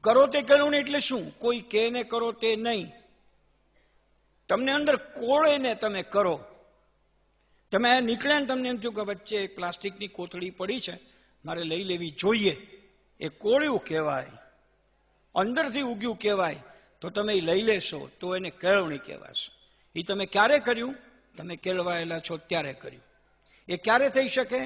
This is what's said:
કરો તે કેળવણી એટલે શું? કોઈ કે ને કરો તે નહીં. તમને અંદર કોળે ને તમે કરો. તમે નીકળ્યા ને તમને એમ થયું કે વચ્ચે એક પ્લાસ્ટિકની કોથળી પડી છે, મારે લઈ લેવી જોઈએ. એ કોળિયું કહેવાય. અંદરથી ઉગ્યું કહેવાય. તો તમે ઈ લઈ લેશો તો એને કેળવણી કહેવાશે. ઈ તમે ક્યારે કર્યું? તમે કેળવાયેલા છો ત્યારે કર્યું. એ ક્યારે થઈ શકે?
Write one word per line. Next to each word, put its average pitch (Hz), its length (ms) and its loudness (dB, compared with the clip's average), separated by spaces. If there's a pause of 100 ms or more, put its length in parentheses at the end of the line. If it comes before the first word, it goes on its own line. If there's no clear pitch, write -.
કરો 247 240 8
તે 285 160 0
કેળવણી 285 360 6
એટલે 285 220 0
શું? - 400 -4
કોઈ 240 200 0
કે 214 300 0
ને 240 140 -4
કરો 233 280 -2
તે 226 240 0
નહીં. 220 360 -4 (1600)
તમને 254 220 0
અંદર 294 240 2
કોળે 285 640 2
ને 254 180 -2
તમે 202 280 -4
કરો. 180 360 0 (1300)
તમે 240 280 4
નીકળ્યા 247 400 0
ને 277 60 -2
તમને 254 240 -2
એમ 247 80 -4
થયું 214 160 -6
કે 208 80 -6
વચ્ચે 202 340 -6
એક 196 200 -4
પ્લાસ્ટિકની 190 520 -8
કોથળી 180 420 -10
પડી 202 300 -6
છે, 175 200 -10 (460)
મારે 165 180 -6
લઈ 165 200 -4
લેવી 175 280 -4
જોઈએ. 196 560 0 (520)
એ 160 80 -8
કોળિયું 247 520 2
કહેવાય. 151 480 -4 (1080)
અંદરથી 247 460 0
ઉગ્યું 233 340 -4
કહેવાય. 190 400 0 (460)
તો 175 80 -10
તમે 208 240 -2
ઈ 185 80 2
લઈ 170 200 2
લેશો 170 480 -2 (100)
તો 180 160 -4
એને 185 140 -6
કેળવણી 175 480 0
કહેવાશે. - 540 -10 (480)
ઈ 165 40 -6
તમે 196 220 -2
ક્યારે 233 340 4
કર્યું? 240 360 -2 (420)
તમે 165 180 -12
કેળવાયેલા 175 640 -4
છો 160 180 -8
ત્યારે 151 360 -4
કર્યું. - 300 -18 (640)
એ 180 100 -4
ક્યારે 247 320 4
થઈ 262 180 2
શકે? 254 380 -2